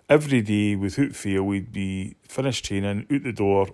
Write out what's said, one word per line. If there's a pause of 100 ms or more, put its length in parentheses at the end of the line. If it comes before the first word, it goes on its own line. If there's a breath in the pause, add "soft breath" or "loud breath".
every
day,
without
fail,
we'd
be
finished
training,
out
the
door,